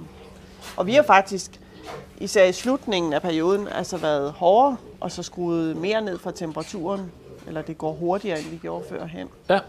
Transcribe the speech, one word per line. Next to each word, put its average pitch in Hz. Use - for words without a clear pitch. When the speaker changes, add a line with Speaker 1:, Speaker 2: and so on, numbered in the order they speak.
Speaker 1:
og 180
vi 226
har 294
faktisk, 196
især 196
i 180
slutningen 190
af 151
perioden, 180
altså -
været 147
hårdere, 226
og 180
så 175
skruet 165
mere 208
ned 190
for 180
temperaturen, 175
eller 156
det 160
går 156
hurtigere, 175
end 156
vi 165
gjorde 170
førhen. 180
Speaker 2:
Ja. 190